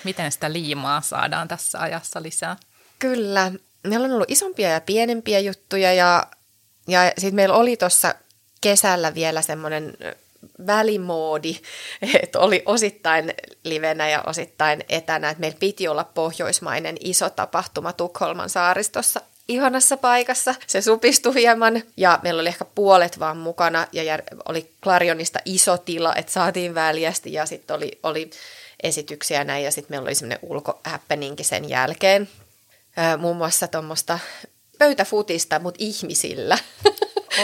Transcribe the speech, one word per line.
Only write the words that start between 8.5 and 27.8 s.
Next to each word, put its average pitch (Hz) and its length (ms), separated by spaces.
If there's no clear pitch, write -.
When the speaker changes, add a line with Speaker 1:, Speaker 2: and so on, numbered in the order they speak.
Speaker 2:
kesällä 185 520
vielä 160 280
semmonen, 156 600
ö, - 140
välimoodi, 180 880
<laughs> 208 320
että - 160
oli 190 260
osittain 170 680
livenä 156 460
ja 151 160
osittain 156 640
etänä. 160 400
Et 156 100
meillä 156 200
piti 190 280
olla 156 160
pohjoismainen 160 960
iso 175 300
tapahtuma - 640
Tukholman 175 560
saaristossa 190 720
ihanassa 254 500
paikassa. 247 580
Se 190 140
supistui 226 520
hieman 226 500
ja 175 260
meillä 170 180
oli 165 80
ehkä 175 160
puolet 190 540
vaan 156 180
mukana 165 540
ja 160 120
jär-, 156 420
oli 160 260
Klarionista 170 640
iso 185 320
tila, 165 380
että - 160
saatiin 180 440
väljästi 160 580
ja 151 120
sit 160 260
oli, 151 320